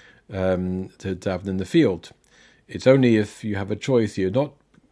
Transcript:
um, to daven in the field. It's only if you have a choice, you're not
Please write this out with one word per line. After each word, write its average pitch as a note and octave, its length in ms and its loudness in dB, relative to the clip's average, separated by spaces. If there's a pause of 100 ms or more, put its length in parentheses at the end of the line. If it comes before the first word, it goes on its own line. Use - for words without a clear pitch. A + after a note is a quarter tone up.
(340)
um, F#2 640 -2
to F#2+ 180 -6
daven F#2 320 -6
in F#2+ 100 -4
the F#2+ 80 -4
field. A2 460 0 (560)
It's - 200 -2
only B2+ 300 6
if - 260 -4
you G#2+ 120 -6
have G2 160 -6
a G#2+ 40 -2
choice, A2+ 420 0
you're F#2+ 140 0
not C3+ 220 -2 (380)